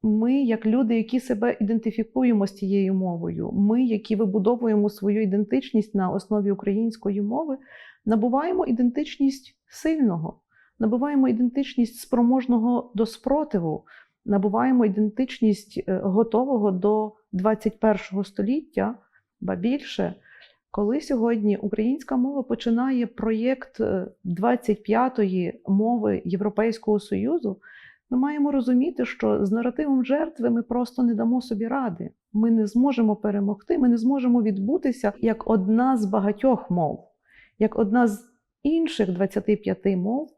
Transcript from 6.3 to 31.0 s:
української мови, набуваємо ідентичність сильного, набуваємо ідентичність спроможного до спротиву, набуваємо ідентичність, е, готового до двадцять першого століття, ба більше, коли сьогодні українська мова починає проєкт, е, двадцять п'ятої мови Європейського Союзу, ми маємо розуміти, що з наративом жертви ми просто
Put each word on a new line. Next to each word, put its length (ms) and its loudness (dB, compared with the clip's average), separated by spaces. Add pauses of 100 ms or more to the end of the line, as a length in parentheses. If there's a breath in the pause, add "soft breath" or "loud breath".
української 720 -2
мови, 360 -4 (480 loud breath)
набуваємо 600 0
ідентичність 880 -2 (160)
сильного, 680 -2 (400 soft breath)
набуваємо 480 2
ідентичність 720 -2
спроможного 960 2
до 100 2
спротиву, 800 -2 (400 soft breath)
набуваємо 600 2
ідентичність, 1000 -2
е, 100 -2
готового 760 0
до 420 0 (180 soft breath)
двадцять 480 -2
першого 440 0
століття, 720 -4 (460 soft breath)
ба 140 -4
більше, 600 -4 (560 soft breath)
коли 300 -2
сьогодні 560 0
українська 600 -2
мова 260 -2
починає 640 -2
проєкт, 720 -4
е, 280 -2 (160)
двадцять 600 0
п'ятої 840 0
мови 580 0
Європейського 760 0
Союзу, 580 -2 (520 loud breath)
ми 80 0
маємо 340 0
розуміти, 540 0
що 400 0
з 60 0
наративом 540 0
жертви 440 -2
ми 140 0
просто 400 -2